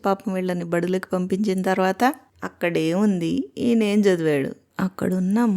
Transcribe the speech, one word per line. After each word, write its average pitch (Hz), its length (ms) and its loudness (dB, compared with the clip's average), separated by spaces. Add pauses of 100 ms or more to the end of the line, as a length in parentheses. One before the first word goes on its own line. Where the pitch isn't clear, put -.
పాపం 196 300 -2
వీళ్ళని 180 360 -4
బడులకు 180 420 -2
పంపించిన 190 540 -2
తర్వాత 190 340 0 (460)
అక్కడేముంది, 170 840 0 (320)
ఈయనేం 220 420 2
చదివాడు? 156 440 2 (340)
అక్కడున్న 185 540 -2 (180)